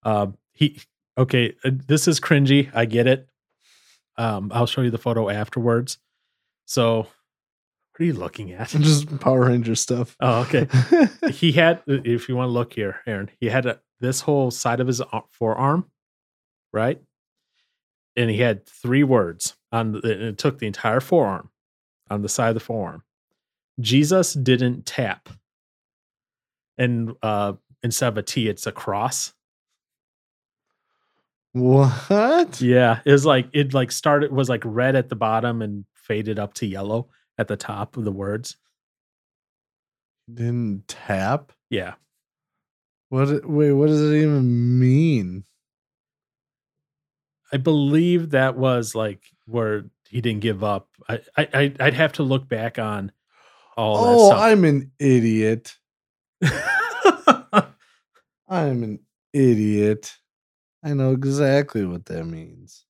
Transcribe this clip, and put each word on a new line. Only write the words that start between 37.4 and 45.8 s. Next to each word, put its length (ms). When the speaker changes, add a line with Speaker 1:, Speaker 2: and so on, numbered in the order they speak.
Speaker 1:
the 100
top 380
of 100
the 60
words. 460
Speaker 2:
Didn't 540
tap? 640
Speaker 1:
Yeah. 240
Speaker 2:
What 200
it, 180
wait, 260
what 160
does 120
it 220
even 560
mean? 640